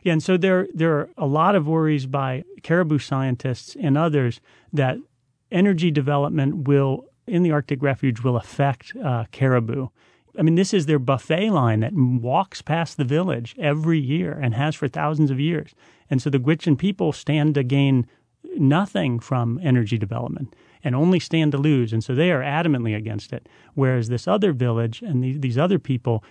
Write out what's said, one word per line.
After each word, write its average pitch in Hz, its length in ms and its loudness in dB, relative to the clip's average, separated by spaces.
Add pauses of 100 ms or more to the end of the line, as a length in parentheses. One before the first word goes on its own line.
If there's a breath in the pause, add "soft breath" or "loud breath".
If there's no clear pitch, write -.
Yeah, 175 100 0
and 156 100 0
so 185 140 2
there, 185 340 2
there 165 280 0
are - 180 -6
a 180 80 -4
lot 160 300 2
of 151 120 0
worries 156 380 0
by 131 380 -4 (180)
caribou 156 380 0
scientists 131 840 -4
and 143 160 2
others 147 420 0 (320 soft breath)
that 139 260 0 (520)
energy 180 400 2
development 143 800 0
will, 139 380 2 (200)
in 180 160 0
the 170 100 2
Arctic 143 300 -2
Refuge, 131 400 0
will 123 160 0
affect, - 560 -4 (100)
uh, 120 280 -2
caribou. 131 560 0 (500 soft breath)
I 190 60 0
mean, 160 120 4
this 190 180 2
is 175 120 2
their 151 140 2
buffet 156 500 0
line 120 300 2
that 113 140 -2
m-, 127 280 2
walks 143 400 -2
past 165 360 -4
the 143 80 0
village 139 520 -2
every 160 420 0
year 147 340 -2
and 123 200 -2
has 143 220 -2
for 143 120 -4
thousands 151 440 0
of 131 80 -2
years. 156 340 -4 (360 soft breath)
And 131 120 0
so 151 80 -4
the 135 100 2
Gwich'in 147 380 2
people 185 340 0
stand 151 440 0
to 139 80 2
gain 135 440 2 (500 soft breath)
nothing 151 600 2
from 120 440 -2
energy 120 340 2
development 117 560 -8 (300 soft breath)
and 127 120 -2
only 170 240 4
stand 156 340 0
to 139 40 -2
lose. 139 340 2
And 113 120 0
so 127 100 -6
they 165 180 2
are 135 100 0
adamantly 139 540 -2
against 107 380 -8
it. - 140 -12 (260 soft breath)
Whereas 131 360 0
this 123 180 -4
other 196 260 2
village 117 480 0
and 143 220 -2
the, 131 140 -4
these 127 200 -2
other 175 220 2
people, 120 520 -2